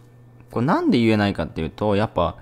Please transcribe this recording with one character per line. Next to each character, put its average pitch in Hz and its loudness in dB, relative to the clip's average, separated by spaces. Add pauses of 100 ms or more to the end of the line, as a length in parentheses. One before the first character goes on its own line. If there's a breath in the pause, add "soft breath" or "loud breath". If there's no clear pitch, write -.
(520)
こ 113 -2
れ 120 0
な 226 2
ん 349 0
で 143 2
言 113 4
え 110 4
な 104 2
い 101 -2
か 92 -4
っ - -6
て - -8
い 80 -2
う 78 -6
と、 107 -2
や 104 2
っ - -10
ぱ、 85 -2